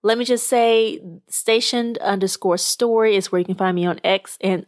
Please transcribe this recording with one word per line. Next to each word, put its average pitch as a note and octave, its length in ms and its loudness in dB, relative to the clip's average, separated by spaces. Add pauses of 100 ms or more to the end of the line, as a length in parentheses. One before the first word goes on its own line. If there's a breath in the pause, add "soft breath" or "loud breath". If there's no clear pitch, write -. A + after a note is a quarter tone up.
let A3+ 160 2
me B3 60 -4
just A#3+ 240 0
say, A3+ 540 2 (260)
stationed A#3 720 0
underscore F#3+ 600 0
story A3 600 2
is - 160 -2
where F3+ 60 2
you F3 60 0
can F#3+ 100 -4
find F#3 200 0
me F3 100 0
on F3 160 -2
X F#3+ 380 -2
and F#3 280 -2